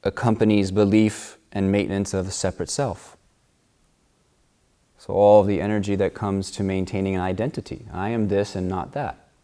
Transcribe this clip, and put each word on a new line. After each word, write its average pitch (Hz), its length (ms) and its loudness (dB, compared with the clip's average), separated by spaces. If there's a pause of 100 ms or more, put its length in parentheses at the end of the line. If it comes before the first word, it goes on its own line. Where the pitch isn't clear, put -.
accompanies 107 680 2
belief 104 680 2 (140)
and 98 200 0
maintenance 98 420 -2
of 95 140 -2
a 95 40 -8
separate 90 380 -4
self. - 480 -6 (1800)
So - 160 -10
all 101 300 8
the 95 180 0
energy 101 340 -2
that 95 180 0
comes 98 380 -4
to 101 120 -6
maintaining 95 520 -2
an 92 60 -2
identity, 104 720 -6
"I 95 180 -6
am 113 180 0
this 101 280 0
and 92 120 -4
not 92 260 -6
that. - 360 -8 (140)